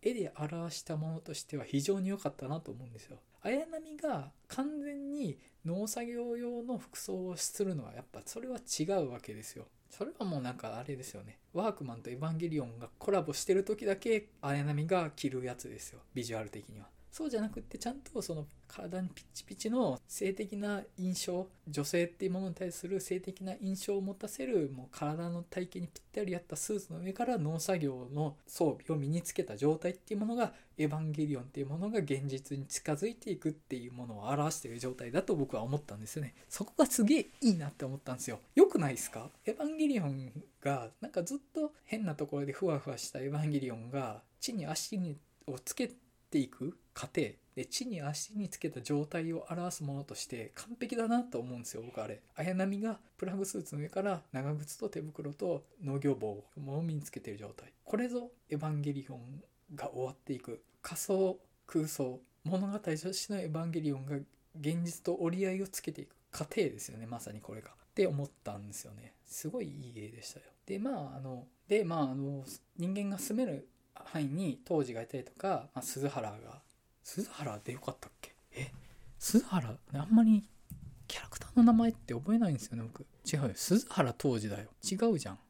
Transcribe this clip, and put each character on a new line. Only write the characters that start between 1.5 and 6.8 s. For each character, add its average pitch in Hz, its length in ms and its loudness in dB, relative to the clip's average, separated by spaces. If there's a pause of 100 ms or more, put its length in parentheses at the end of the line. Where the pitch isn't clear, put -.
は 123 60 -4
非 - 160 2
常 196 200 2
に 190 100 2
良 196 80 0
か 196 120 0
っ - 60 -12
た 131 120 -8
な 151 120 -2
と - 120 -10
思 123 140 -10
う - 20 -14
ん 117 40 -14
で 110 60 -14
す - 80 -16
よ。 - 140 -16 (240)
綾 269 240 2
波 320 300 -10
が 175 340 -2 (160)
完 294 340 -2
全 285 300 -4
に 262 260 -2 (260)
農 185 240 0
作 240 200 -4
業 240 300 -2
用 240 260 -2
の 240 160 -2
服 - 180 -14